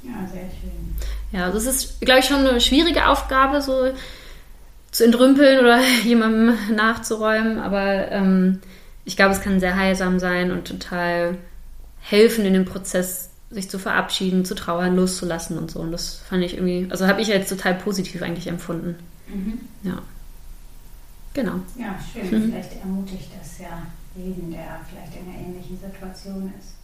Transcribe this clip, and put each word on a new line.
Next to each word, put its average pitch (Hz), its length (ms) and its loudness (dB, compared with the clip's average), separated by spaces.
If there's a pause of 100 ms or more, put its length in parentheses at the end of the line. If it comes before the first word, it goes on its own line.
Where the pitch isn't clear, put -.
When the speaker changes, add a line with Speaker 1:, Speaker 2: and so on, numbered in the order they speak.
Speaker 1:
Ja, 220 280 -10
sehr 185 100 -10 (180)
schön. - 360 -8 (340)
Speaker 2:
Ja, 185 200 -2
das 220 160 -2
ist, - 340 -4
glaub 254 180 6
ich, 269 80 6
schon 277 200 4
eine 247 140 4
schwierige 311 480 4
Aufgabe, 269 540 2
so 262 280 0 (1000)
zu - 140 2
entrümpeln 262 560 8
oder 240 200 8 (120)
<laughs> 226 120 2
jemandem 226 520 4 (180)
nachzuräumen, 220 840 0
aber, 196 520 0
ähm, 190 500 4 (440)
ich - 120 -10
glaube, 196 160 6
es 196 80 0
kann 196 180 0
sehr 180 180 0
heilsam 185 440 2
sein 180 320 0
und 180 160 -6
total 175 680 -4 (640)
helfen 220 440 4
in 190 80 4
dem 190 120 6
Prozess, 185 680 -4 (200)
sich 196 180 -10
zu 196 120 -8
verabschieden, 185 640 0
zu 185 100 -4
trauern, 180 400 0
loszulassen 175 640 0
und 160 140 -6
so. 175 80 -10
Und 165 100 -6
das - 240 -8 (140)
fand 185 160 0
ich 175 100 -6
irgendwie, 180 340 -2
also 185 200 0
habe 196 120 4
ich 214 80 0
jetzt 196 200 2
total 185 260 -2
positiv 185 480 -6
eigentlich 170 240 -6
empfunden. 175 480 -6 (340)
Speaker 1:
Mhm. 202 300 -6 (240)
Speaker 2:
Ja. 185 160 -6 (1400)
Genau. 196 200 -4 (220)
Speaker 1:
Ja, 214 200 -10 (160)
schön. 202 180 -8 (160)
Speaker 2:
Mhm. 220 60 0
Speaker 1:
Vielleicht - 280 -10
ermutigt 190 480 -8 (120)
das - 180 -16
ja 170 240 -12 (340)
jeden, 180 360 -10
der 160 360 -12
vielleicht - 320 -16
in 180 120 -14
einer 180 160 -12
ähnlichen 180 320 -12
Situation 190 800 -12
ist. - 260 -18